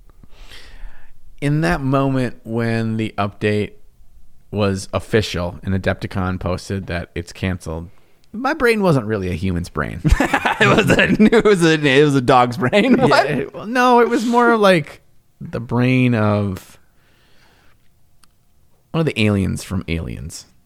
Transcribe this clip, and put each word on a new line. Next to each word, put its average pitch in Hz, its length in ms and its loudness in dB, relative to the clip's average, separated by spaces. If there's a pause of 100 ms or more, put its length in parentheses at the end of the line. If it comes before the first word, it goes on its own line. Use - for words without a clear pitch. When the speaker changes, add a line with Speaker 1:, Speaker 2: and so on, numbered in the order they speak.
(1400)
Speaker 1:
In 147 180 0
that 165 220 -2
moment 135 640 -2
when 113 520 -2
the 110 220 -4
update 104 540 -2 (800)
was 98 440 -2
official 92 680 -2
and 98 120 -4
Adepticon 92 680 -4
posted 90 460 -6
that 87 280 -8
it's - 200 -10
canceled, 85 560 -8 (420)
my 269 220 -4
brain 226 280 2
wasn't 143 220 4
really 101 240 -2
a 87 60 -2
human's 85 340 -4
brain. 60 380 -6
Speaker 2:
<laughs> - 40 4 (480)
It 311 160 4
was 220 160 2
a, 208 120 2 (340)
it 214 80 4
was 202 180 4
a, 160 120 6 (120)
it 135 160 6
was 147 120 4
a 135 80 2
dog's 123 340 4
brain. 202 400 2
Speaker 1:
Yeah, - 80 2
Speaker 2:
What? - 260 4
Speaker 1:
it, - 220 -4
well, - 140 -14
no, 247 340 4
it 226 80 4
was 233 160 0
more 233 320 4
like 190 460 2 (360)
the - 220 -10
brain 123 540 2
of 104 640 -2 (2250)
one 165 80 -2
of 165 40 0
the 120 180 -2
aliens 98 400 0
from - 240 -6
Aliens. 64 600 -8 (200)